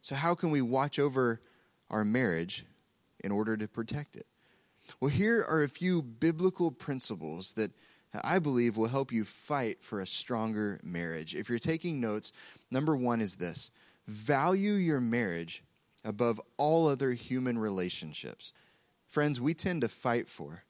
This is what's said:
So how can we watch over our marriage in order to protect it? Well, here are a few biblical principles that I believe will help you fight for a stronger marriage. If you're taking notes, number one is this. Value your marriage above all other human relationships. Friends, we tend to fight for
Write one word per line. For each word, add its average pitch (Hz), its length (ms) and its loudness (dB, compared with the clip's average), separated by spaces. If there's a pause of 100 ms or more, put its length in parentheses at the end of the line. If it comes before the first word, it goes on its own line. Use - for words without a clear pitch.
So - 140 -6
how 165 200 2
can 165 160 0
we 143 100 4
watch 131 380 0
over 131 420 2 (480)
our 107 160 2
marriage 101 600 0 (540)
in 98 120 -4
order 107 260 0
to 107 100 -4
protect 135 480 -8
it? - 120 -16 (760)
Well, 143 100 2
here 208 320 4
are 156 200 2
a 143 60 0
few 175 320 0
biblical 160 680 2
principles 95 840 -6
that 107 180 0 (420)
I 170 260 2
believe 120 380 2
will 110 100 2
help 135 240 -2
you 110 140 0
fight 123 580 -4
for 104 160 -6
a 92 80 -4
stronger 110 760 -2
marriage. 82 540 -6
If 92 140 -6
you're 120 100 0
taking 160 400 -2
notes, 107 320 -2 (400)
number 147 240 2
one 120 240 2
is 104 160 -2
this. 87 340 -6 (380)
Value 147 680 2
your 165 280 4
marriage 104 640 0 (420)
above 110 340 2 (180)
all 160 300 6
other 135 260 2
human 123 460 -2
relationships. 90 920 -4 (540)
Friends, 147 320 0
we 143 140 2
tend 175 280 -2
to 117 60 0
fight 120 400 0
for - 420 -14